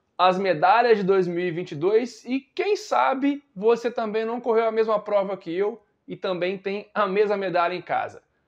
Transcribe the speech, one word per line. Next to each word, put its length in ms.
as 220
medalhas 580
de 60
dois 240
mil 180
e 60
vinte 220
e 20
dois 500
e 140
quem 360
sabe 680
você 360
também 340
não 160
correu 240
a 60
mesma 280
prova 380
que 180
eu 240
e 80
também 420
tem 380
a 100
mesma 320
medalha 380
em 80
casa. 440